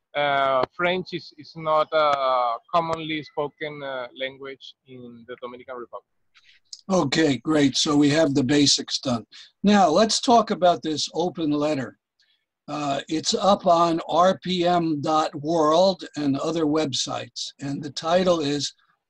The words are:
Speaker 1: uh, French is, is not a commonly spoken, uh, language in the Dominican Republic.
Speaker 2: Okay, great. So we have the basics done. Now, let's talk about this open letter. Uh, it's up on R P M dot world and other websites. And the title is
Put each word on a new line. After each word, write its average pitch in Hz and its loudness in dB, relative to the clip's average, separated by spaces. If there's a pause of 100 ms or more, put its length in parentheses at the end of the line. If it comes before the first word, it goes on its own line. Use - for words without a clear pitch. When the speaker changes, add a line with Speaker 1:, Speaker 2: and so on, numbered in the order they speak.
(140)
Speaker 1:
uh, 139 0 (140)
French 180 -2
is, - -14
is 143 -20
not 156 0
a 131 0 (140)
commonly 160 -4
spoken, 147 -10
uh, 135 -10 (100)
language 135 -14 (100)
in 120 -20
the 123 -14
Dominican 123 -14
Republic. 117 -16 (840)
Speaker 2:
Okay, 151 2
great. 147 2
So 151 0
we 143 4
have 151 2
the 139 2
basics 143 2
done. 120 -4 (380)
Now, 196 6
let's 214 2
talk 226 4
about 175 2
this 156 -4
open 165 -2
letter. 147 -2 (720)
Uh, 147 -4
it's 160 -2
up 196 2
on 170 4
R 180 4
P 175 -2
M 165 0
dot 156 0
world 160 2 (120)
and 143 0
other 160 -2
websites. 135 -4
And 139 -8
the 147 -10
title 170 0
is 143 -4 (360)